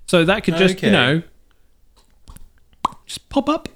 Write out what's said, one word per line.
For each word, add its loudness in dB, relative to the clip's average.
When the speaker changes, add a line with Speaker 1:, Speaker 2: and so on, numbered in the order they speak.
Speaker 1:
So 2
that 0
could -8
just, 2
you -2
Speaker 2:
Okay. 4
Speaker 1:
know, 2
just -16
pop -2
up -4